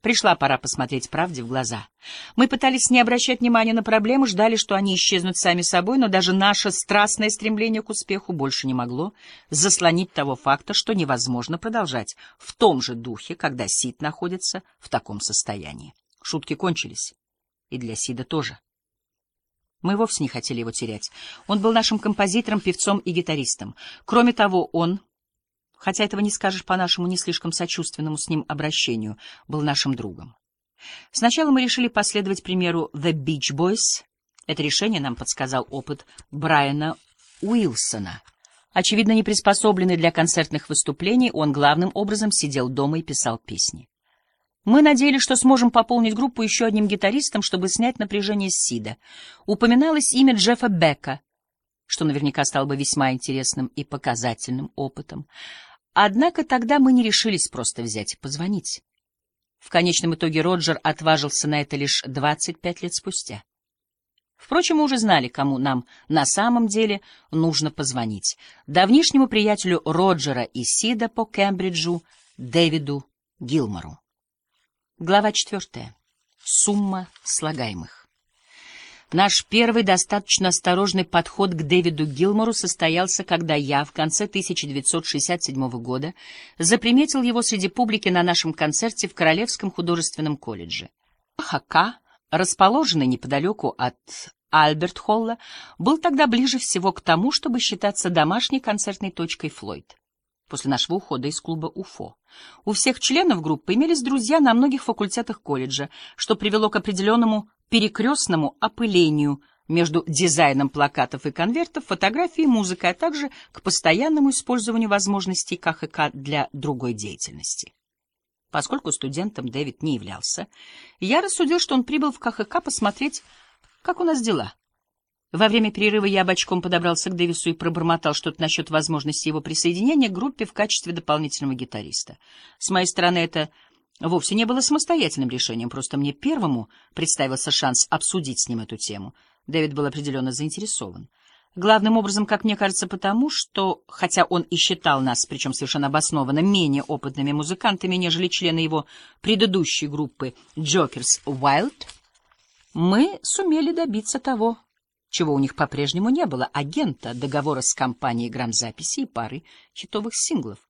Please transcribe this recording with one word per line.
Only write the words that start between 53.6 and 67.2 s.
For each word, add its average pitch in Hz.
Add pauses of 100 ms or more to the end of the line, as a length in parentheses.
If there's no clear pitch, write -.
и -
показательным 123
опытом. 139 (680)
Однако 247
тогда 254
мы 262
не 247
решились 214
просто -
взять 107
и -
позвонить. 165 (760)
В -
конечном 175
итоге 160
Роджер 165
отважился 151
на 147
это 147
лишь 139
двадцать 143
пять 175
лет 175
спустя. - (960)
Впрочем, 339
мы 302
уже 262
знали, 175
кому 139
нам 127 (200)
на 151
самом 233
деле 208 (300)